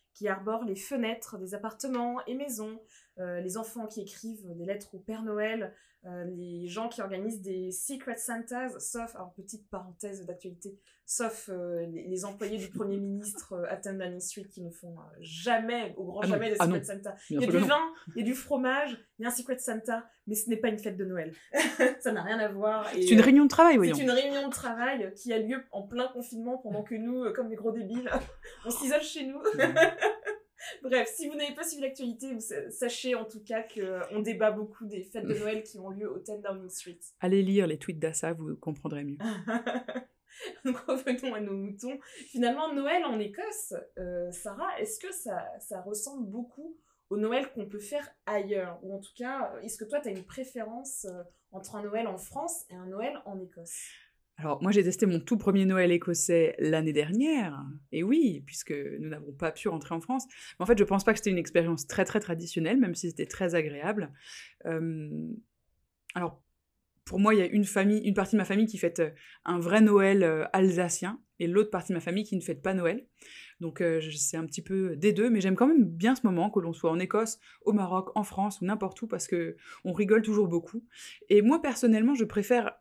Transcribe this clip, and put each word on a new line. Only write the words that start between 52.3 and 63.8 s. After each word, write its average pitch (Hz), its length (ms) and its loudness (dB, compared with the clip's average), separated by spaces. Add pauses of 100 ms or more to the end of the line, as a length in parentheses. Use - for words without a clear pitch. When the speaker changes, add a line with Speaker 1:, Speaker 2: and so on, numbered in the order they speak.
Speaker 1:
et 180 40 -16
un 185 120 -14
Noël 220 400 -6
en 196 140 -10
Écosse ? 170 360 -14 (600)
Speaker 2:
Alors, 151 260 -4
moi, 185 100 4
j'ai 196 120 8
testé 185 200 2
mon 175 160 4
tout 233 160 0
premier 196 300 4
Noël 185 260 6
écossais 170 640 4
l'année 156 360 2
dernière. 180 680 2 (300)
Et 160 100 -2
oui, 208 440 4
puisque - 260 -8
nous 143 380 -6
n'avons 151 220 -10
pas 151 200 -2
pu - 160 -6
rentrer 165 260 -4
en 165 60 -4
France. 254 240 -4 (340)
Mais - 40 -6
en 180 40 -2
fait, 233 120 8
je 202 60 6
pense 196 200 2
pas 226 80 8
que 214 60 -4
c'était - 120 -2
une 185 80 2
expérience 170 480 2
très, 185 200 0
très - 140 0
traditionnelle, 170 600 0
même 180 140 4
si 170 160 -4
c'était 165 160 -6
très 175 280 -2
agréable. 156 560 -2 (540)